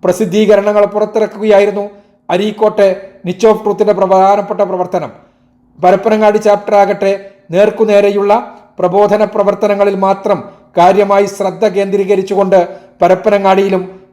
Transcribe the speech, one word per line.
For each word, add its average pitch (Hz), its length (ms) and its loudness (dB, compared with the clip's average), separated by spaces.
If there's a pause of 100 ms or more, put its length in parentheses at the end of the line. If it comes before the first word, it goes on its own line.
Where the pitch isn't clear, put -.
പ്രസിദ്ധീകരണങ്ങൾ 208 880 0
പുറത്തിറക്കുകയായിരുന്നു 208 920 0 (500)
അരീക്കോട്ടെ 208 540 0 (400)
നിച്ച് 180 220 -2
ഓഫ് 220 140 0
ട്രൂത്തിൻ്റെ 202 340 0
പ്രധാനപ്പെട്ട 190 600 2 (100)
പ്രവർത്തനം. 180 400 -6 (760)
പരപ്പനങ്ങാടി 214 640 2
ചാപ്റ്റർ 202 360 0
ആകട്ടെ 196 300 0 (420)
നേർക്കുനേരെയുള്ള 202 760 2 (460)
പ്രബോധന 202 440 0 (120)
പ്രവർത്തനങ്ങളിൽ 202 600 0 (100)
മാത്രം 196 320 -2 (400)
കാര്യമായി 202 480 4 (100)
ശ്രദ്ധ 185 280 -4 (120)
കേന്ദ്രീകരിച്ചുകൊണ്ട് 196 840 0 (400)
പരപ്പനങ്ങാടിയിലും 190 840 0 (300)